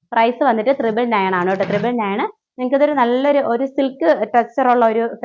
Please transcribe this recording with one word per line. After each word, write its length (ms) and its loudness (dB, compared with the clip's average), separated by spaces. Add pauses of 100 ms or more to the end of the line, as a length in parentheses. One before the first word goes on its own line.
(120)
പ്രൈസ് 320 0
വന്നിട്ട് 360 2
ത്രിബിൾ 240 0
നയൻ 300 0
ആണ് 160 0
കേട്ടോ. 140 0
ത്രിബിൾ 260 -2
നയൻ. 280 -4
നിങ്ങൾക്ക് 580 -4
ഇതൊരു 160 2
നല്ലൊരു, 460 2
ഒരു 280 -2
സിൽക്ക് 680 -2
ടെക്സ്ചർ 340 0
ഉള്ള 180 4
ഒരു 220 0 (160)